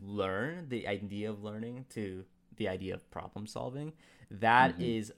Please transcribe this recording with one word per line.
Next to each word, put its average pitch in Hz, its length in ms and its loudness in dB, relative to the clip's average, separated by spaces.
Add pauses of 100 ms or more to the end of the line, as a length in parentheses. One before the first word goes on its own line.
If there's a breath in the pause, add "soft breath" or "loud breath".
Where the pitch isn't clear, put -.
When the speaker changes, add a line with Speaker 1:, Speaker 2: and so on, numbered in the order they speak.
Speaker 1:
learn 104 640 -2
the 117 180 -4
idea 101 420 -4
of 104 140 -8
learning, 113 460 -8
to 95 360 -6 (320)
the 107 100 -2
idea 92 260 -2
of - 180 -10
problem 101 360 -8
solving, 139 460 -6 (380 soft breath)
that 117 440 8
Speaker 2:
Mm-hmm. - 40 -12
Speaker 1:
is 113 380 0